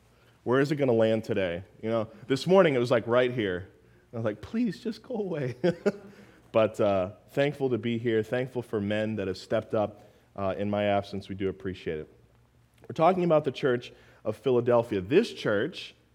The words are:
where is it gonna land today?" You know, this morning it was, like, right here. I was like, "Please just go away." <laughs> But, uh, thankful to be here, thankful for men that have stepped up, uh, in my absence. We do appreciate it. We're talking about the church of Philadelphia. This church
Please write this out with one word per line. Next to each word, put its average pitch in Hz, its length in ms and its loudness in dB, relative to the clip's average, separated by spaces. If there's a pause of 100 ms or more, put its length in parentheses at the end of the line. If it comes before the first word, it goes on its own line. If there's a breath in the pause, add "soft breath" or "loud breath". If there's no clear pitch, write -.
(440 soft breath)
where 127 180 2
is 147 100 0
it 160 40 0
gonna 139 180 2
land 110 300 4
today?" 95 400 -2 (180)
You 110 80 -6
know, 113 180 -2 (200 loud breath)
this 131 180 -2
morning 175 300 6
it - 20 2
was, 120 140 0
like, 117 160 2
right 123 260 2
here. 95 340 -2 (460 soft breath)
I 120 40 -10
was 113 80 -6
like, 107 140 -4
"Please 240 400 -4
just - 240 -10
go 254 120 -12
away." 160 460 -6
<laughs> - 40 -4 (840 loud breath)
But, 110 280 2
uh, 98 320 2 (220)
thankful 143 360 0
to 120 80 0
be 117 220 -2
here, 113 240 0
thankful 123 400 -6
for 107 180 -4
men 107 360 -2
that 95 100 -4
have 92 100 -4
stepped - 380 -4
up, 104 340 -4 (260 soft breath)
uh, 95 220 -4
in 101 100 -4
my 104 180 0
absence. 101 440 -2
We 98 60 -10
do 95 140 -2
appreciate 90 500 -8
it. - 80 -12 (800)
We're - 60 -14
talking 175 300 4
about 156 200 4
the 131 80 -2
church 127 420 -2 (320 loud breath)
of 107 100 -4
Philadelphia. 120 640 2
This 139 320 2
church 120 600 -4 (220)